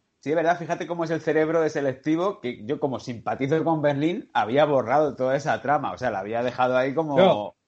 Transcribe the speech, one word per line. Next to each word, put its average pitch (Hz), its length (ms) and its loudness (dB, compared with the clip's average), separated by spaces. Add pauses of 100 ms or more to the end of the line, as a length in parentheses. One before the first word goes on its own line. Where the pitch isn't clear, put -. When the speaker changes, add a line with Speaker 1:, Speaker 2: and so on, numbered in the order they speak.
(200)
Speaker 1:
Sí, 139 120 -6
es 156 40 0
verdad, 170 240 2
fíjate 170 260 -6
cómo 170 200 -4
es 156 60 -4
el 160 100 -2
cerebro 156 400 2
de 156 100 2
selectivo, 156 680 -2
que 120 240 -10
yo 131 140 -4
como 131 200 -2
simpatizo 131 640 -4
con 160 180 0
Berlín, 147 520 -2
había 120 320 2
borrado 139 500 2
toda 131 200 0
esa 135 280 -2
trama, 139 300 0
o - 40 -10
sea, 120 140 -4
la 98 80 -4
había 110 240 -4
dejado 127 340 0
ahí 131 160 2
como, 151 240 0
Speaker 2:
No, 151 380 4 (120)